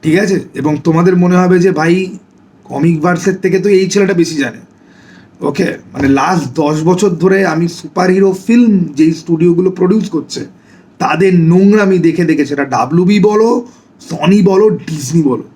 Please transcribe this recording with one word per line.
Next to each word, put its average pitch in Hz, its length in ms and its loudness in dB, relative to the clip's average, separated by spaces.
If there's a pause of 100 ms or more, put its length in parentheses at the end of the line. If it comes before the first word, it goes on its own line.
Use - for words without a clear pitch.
ঠিক 160 180 0
আছে? 196 200 -2 (140)
এবং 147 300 -4
তোমাদের 175 340 2
মনে 180 180 2
হবে 180 240 2
যে 190 120 2
ভাই 180 460 -2 (460)
কমিক 151 380 -2
ভার্সের 180 340 -2
থেকে 185 240 -2
তো 190 100 -2
এই 190 200 2
ছেলেটা 196 240 0
বেশি 165 220 -2
জানে, 131 220 -6 (800)
ওকে? - 380 -4 (160)
মানে 139 140 -2
লাস্ট 139 480 -2
দশ 156 280 -2
বছর 180 260 0
ধরে 185 360 0
আমি 165 220 -2
সুপারহিরো 185 680 -2 (120)
ফিল্ম 226 380 2 (100)
যেই 160 180 2
স্টুডিওগুলো 170 580 0
প্রডিউস 185 380 -2
করছে - 360 -8 (520)
তাদের 175 420 2
নোংরামি 190 580 4
দেখে 165 260 0
দেখে, 151 220 0
সেটা 139 200 -4
ডাব্লিউবি 170 540 0
বলো, 220 480 2 (420)
সনি 190 320 2
বলো, 196 280 2
ডিজনি 156 520 -4
বলো 123 220 -2 (120)